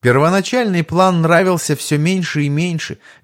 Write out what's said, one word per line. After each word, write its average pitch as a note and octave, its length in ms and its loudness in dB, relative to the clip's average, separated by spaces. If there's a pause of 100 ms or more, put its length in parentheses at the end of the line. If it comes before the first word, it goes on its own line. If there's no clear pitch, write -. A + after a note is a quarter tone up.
Первоначальный F3+ 800 0
план F3+ 380 2
нравился E3+ 540 2
все - 220 -4
меньше E3 460 -2
и C#3+ 60 -2
меньше, D#3+ 500 -4 (240)